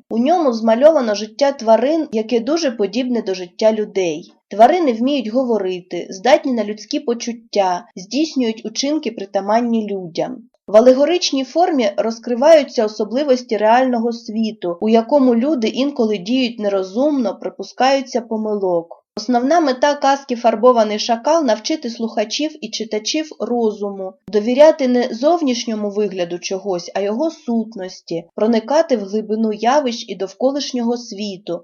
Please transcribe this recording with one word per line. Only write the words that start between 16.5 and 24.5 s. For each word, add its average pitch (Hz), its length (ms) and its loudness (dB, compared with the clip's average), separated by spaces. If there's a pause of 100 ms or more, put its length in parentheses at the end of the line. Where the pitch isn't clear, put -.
нерозумно, 208 840 -2
припускаються 254 800 -2
помилок. 208 840 -4 (120)
Основна 254 420 2
мета 285 340 2
казки 277 420 0
"Фарбований 220 640 4
шакал" — 277 460 0
навчити 233 460 -2
слухачів 226 720 -6
і 220 60 -10
читачів 220 580 -4 (120)
розуму, 202 720 -4 (160)
довіряти 254 600 4